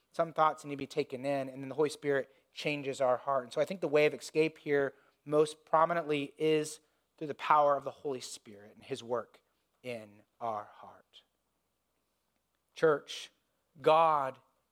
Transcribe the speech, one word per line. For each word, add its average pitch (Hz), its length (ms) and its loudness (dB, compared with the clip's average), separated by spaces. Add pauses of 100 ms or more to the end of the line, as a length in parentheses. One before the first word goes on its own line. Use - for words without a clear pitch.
(140)
some 165 180 -2
thoughts 156 320 0
need 147 80 -10
to 143 60 -6
be 135 100 -10
taken 135 380 -6
in, 139 240 -4
and 131 120 -14
then 135 60 -10
the 127 80 -10
Holy 147 140 2
Spirit 139 400 -2 (240)
changes 139 480 -4
our 127 160 2
heart. 135 260 -2
And 120 100 -16
so 160 60 -4
I 147 60 2
think 185 160 -8
the 170 80 -2
way 151 160 6
of 143 80 2
escape 156 440 -2
here 143 360 0 (320)
most 151 400 0
prominently 156 720 2
is 156 420 0 (380)
through 160 100 -10
the 135 80 -8
power 147 400 4
of 135 80 -6
the 135 80 -8
Holy 131 300 -8
Spirit 104 540 -18
and 113 100 -20
his 123 180 -10
work 117 360 -6 (440)
in 113 240 -12 (320)
our 107 380 -8
heart. - 460 -20 (1500)
Church, - 560 0 (500)
God 151 560 2 (340)